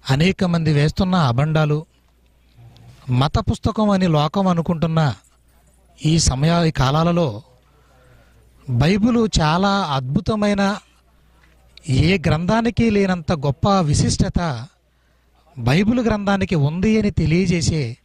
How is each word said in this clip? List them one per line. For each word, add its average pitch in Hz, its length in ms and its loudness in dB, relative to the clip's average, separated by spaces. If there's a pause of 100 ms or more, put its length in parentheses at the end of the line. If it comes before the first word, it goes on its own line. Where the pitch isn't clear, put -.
అనేక 165 400 0
మంది 165 280 0
వేస్తున్న 156 420 0 (160)
అబండాలు, 151 480 0 (1400)
మత 143 160 0 (120)
పుస్తకం 220 460 -2
అని 185 200 0
లోకం 156 380 0
అనుకుంటున్న 160 480 -2 (1000)
ఈ 156 140 0 (160)
సమయ, 143 240 0 (160)
ఈ 160 100 -2
కాలాలలో 165 480 2 (1400)
బైబిలు 202 560 2 (160)
చాలా 175 320 2 (280)
అద్భుతమైన, 202 640 -2 (1400)
ఏ - 20 2 (180)
గ్రంథానికి 214 600 0 (100)
లేనంత 185 360 -2 (140)
గొప్ప 143 220 -2 (220)
విశిష్టత - 500 0 (1160)
బైబిల్ 196 520 0
గ్రంథానికి 196 500 -2 (120)
ఉంది 185 300 0
అని 202 200 0
తెలియజేసే 165 640 0 (200)